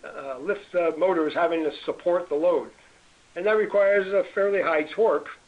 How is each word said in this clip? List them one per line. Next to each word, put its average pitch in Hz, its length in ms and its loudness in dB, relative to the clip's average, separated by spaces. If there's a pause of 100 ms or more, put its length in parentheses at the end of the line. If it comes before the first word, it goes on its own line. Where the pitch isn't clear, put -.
uh, 139 360 -12
lift, 185 360 -6
uh, 170 220 2
motor 170 300 2
is 139 60 -4
having 165 300 0
to 151 80 -2 (140)
support 175 440 -2
the 143 60 -2
load. 151 340 0 (680)
And 175 100 -8
that 214 100 2
requires 202 580 2
a 190 120 2 (100)
fairly 202 260 2
high 156 220 0
torque. 180 460 0 (180)